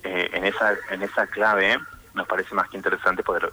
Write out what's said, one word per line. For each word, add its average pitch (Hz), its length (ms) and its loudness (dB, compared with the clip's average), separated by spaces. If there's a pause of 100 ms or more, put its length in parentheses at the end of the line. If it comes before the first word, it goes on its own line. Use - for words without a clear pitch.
eh, 90 300 -2
en 92 120 0
esa, 104 280 2 (160)
en 95 140 -4
esa 101 240 0
clave, 104 500 4 (360)
nos 95 140 -4
parece 95 280 -2
más 92 140 2
que - 80 -8
interesante 92 440 0
poder 85 320 0